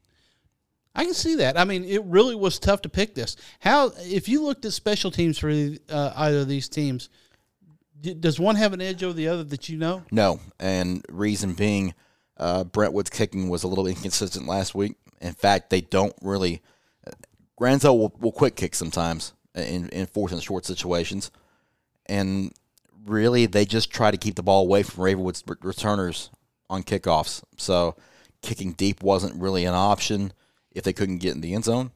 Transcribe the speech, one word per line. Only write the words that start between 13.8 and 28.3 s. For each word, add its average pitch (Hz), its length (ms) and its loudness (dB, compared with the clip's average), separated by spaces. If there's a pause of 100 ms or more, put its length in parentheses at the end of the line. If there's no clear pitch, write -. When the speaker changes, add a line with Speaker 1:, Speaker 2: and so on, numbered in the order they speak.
Speaker 2:
inconsistent 92 600 -4
last 92 260 -2
week. 101 220 -2 (240)
In 87 140 -10
fact, 101 360 2
they 95 120 2
don't 98 400 0
really, 92 400 -2 (440)
uh, - 60 -14 (480)
Granzow 131 380 6
will, 107 240 2
will 113 100 2
quick 90 240 2
kick - 180 -4
sometimes 82 600 -4 (200)
in, 85 360 -6
in 92 160 -6
fourth 95 260 -4
and - 100 -6
short 95 240 -6
situations. 90 640 -4 (760)
And 98 480 -2 (520)
really, 113 420 4
they 104 180 4
just 110 260 0
try 107 200 4
to 98 60 0
keep 104 180 -4
the 87 80 -4
ball 98 180 6
away 98 220 4
from 90 200 -6
Ravenwood's 92 420 0
re-, - 160 -8
returners 95 680 -4 (400)
on 92 140 -6
kickoffs. 85 600 0 (140)
So 87 400 0 (440)